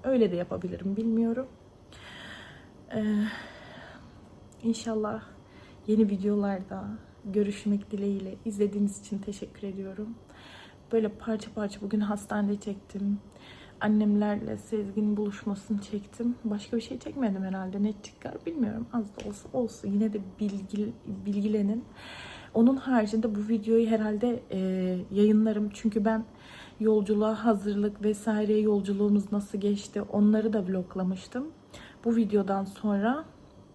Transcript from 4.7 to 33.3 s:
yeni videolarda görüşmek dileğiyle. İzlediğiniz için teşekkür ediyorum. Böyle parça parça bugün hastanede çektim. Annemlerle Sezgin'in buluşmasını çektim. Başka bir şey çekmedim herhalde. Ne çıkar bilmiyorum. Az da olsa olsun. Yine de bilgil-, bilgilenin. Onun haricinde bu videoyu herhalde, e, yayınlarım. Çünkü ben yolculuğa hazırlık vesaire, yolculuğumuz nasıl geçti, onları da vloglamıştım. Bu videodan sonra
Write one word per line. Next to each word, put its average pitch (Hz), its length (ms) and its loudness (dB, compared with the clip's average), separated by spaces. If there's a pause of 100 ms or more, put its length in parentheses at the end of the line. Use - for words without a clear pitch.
yeni 214 220 6
videolarda 196 760 -2 (400)
görüşmek 202 680 0
dileğiyle. 196 440 -4 (100)
İzlediğiniz 202 560 0
için - 180 -6
teşekkür - 480 -10
ediyorum. 190 420 -8 (840)
Böyle 220 180 4
parça 214 460 -6
parça 202 260 -4
bugün 208 180 0
hastanede 208 600 0
çektim. 202 600 -4 (600)
Annemlerle 208 760 2
Sezgin'in 208 600 -2
buluşmasını 202 640 -4
çektim. 233 600 -4
Başka 208 340 -2
bir 226 40 -2
şey 254 180 -8
çekmedim 240 440 -2
herhalde. 190 400 -4
Ne 214 100 2 (100)
çıkar - 300 -12 (120)
bilmiyorum. 233 480 -4
Az 233 100 0
da 202 260 -10
olsa - 240 -12
olsun. 226 380 -4
Yine 208 220 2
de 214 60 -4 (200)
bilgil-, 202 520 -4 (340)
bilgilenin. 208 580 2 (720)
Onun 240 220 8
haricinde 220 600 2
bu 208 120 -2
videoyu 226 400 4
herhalde, 220 640 0
e, 190 80 -2 (520)
yayınlarım. 214 640 6
Çünkü 214 320 0
ben 220 200 2 (540)
yolculuğa 214 640 4
hazırlık 208 580 2
vesaire, 214 540 2
yolculuğumuz 202 720 2
nasıl 202 260 -2
geçti, 202 440 -2
onları 214 520 4
da 202 140 0
vloglamıştım. 185 800 -4 (580)
Bu 233 100 4
videodan 196 480 2
sonra 214 640 0 (500)